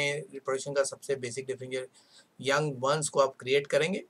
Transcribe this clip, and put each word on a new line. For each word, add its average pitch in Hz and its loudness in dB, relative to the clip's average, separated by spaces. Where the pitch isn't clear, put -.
reproduction 135 -4
का 139 4
सबसे 135 -4
basic 127 -6
definition, 127 -6
young 139 0
वंस 143 0
को 156 2
आप 131 4
create 139 2
करेंगे 160 2